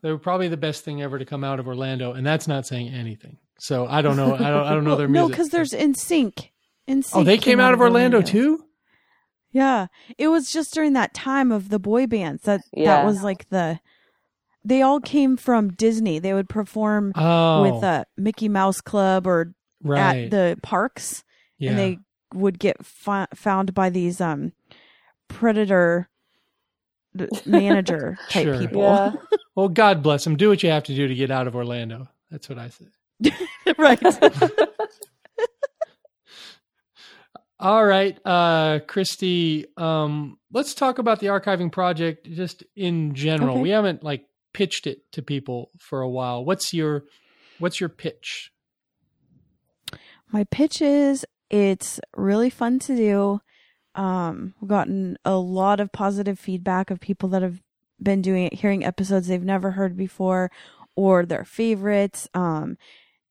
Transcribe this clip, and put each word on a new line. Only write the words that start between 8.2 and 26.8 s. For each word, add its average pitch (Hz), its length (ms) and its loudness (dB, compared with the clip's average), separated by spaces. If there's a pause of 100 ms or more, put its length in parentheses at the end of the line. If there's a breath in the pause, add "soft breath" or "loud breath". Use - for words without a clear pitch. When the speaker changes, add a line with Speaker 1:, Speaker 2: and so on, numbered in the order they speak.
Speaker 1:
too? 285 340 2 (840)
Speaker 2:
Yeah. 254 360 2 (320 loud breath)
It 302 80 2
was 320 240 2
just 311 240 -4
during 311 180 2
that 240 220 0
time 269 360 0
of 202 180 -2
the 208 100 0
boy 220 260 0
bands 185 380 -4
that, 202 180 0 (120)
that - 60 -8
Speaker 3:
Yeah. 151 260 6
Speaker 2:
was 202 180 0
like 190 260 -6
the, 165 300 -2 (840)
they 262 200 2
all 277 160 4
came 269 380 2
from 214 360 0
Disney. 220 460 0
They 190 160 -2
would 196 140 0
perform 214 680 -2
Speaker 1:
Oh. 165 480 4
Speaker 2:
with 120 200 2
a 160 220 0 (100)
Mickey 214 320 -4
Mouse 196 320 0
Club 190 460 0
or 170 280 0 (300)
Speaker 1:
Right. 143 420 2
Speaker 2:
at - 60 -6
the 180 300 2
parks, - 600 -4 (340)
Speaker 1:
Yeah. 139 140 -2
Speaker 2:
and 202 80 0
they 185 180 0 (380)
would 185 240 -2
get - 260 -2
fi-, 196 480 -6
found 190 400 -2
by 190 160 2
these, 180 320 -4
um, 160 300 -4 (800 soft breath)
predator 190 800 2 (1040)